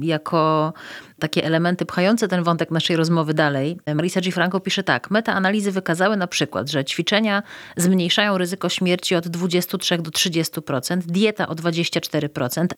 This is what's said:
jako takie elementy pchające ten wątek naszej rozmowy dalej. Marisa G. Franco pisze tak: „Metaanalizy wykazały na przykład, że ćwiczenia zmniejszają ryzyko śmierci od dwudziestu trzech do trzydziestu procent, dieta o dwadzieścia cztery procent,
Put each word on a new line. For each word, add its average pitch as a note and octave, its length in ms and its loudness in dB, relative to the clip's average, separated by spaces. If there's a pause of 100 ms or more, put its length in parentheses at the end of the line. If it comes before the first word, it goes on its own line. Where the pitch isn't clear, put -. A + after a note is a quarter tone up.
jako D#3 680 2 (460)
takie - 260 -2
elementy E3+ 420 2
pchające G3 420 2
ten F3+ 140 0
wątek E3 280 2
naszej E3 260 0
rozmowy D#3+ 380 2
dalej. D3 420 2 (180)
Marisa F3 260 0
G. F3+ 120 -2
Franco F3+ 280 0
pisze F#3+ 220 -2
tak: C#3 280 0
„Metaanalizy G3+ 600 0
wykazały F#3+ 440 0
na F3+ 100 -2
przykład, C#3 440 -2
że C#3+ 140 0
ćwiczenia G3+ 580 0 (340)
zmniejszają F#3 640 2
ryzyko F#3 300 -2
śmierci F3+ 460 0
od E3+ 140 0
dwudziestu F3 500 -2
trzech E3+ 240 -2
do D#3+ 80 -8
trzydziestu E3 520 -2
procent, E3 440 -2
dieta G3 420 0
o D#3+ 60 -6
dwadzieścia E3 460 -2
cztery D3 280 -2
procent, D3+ 500 -2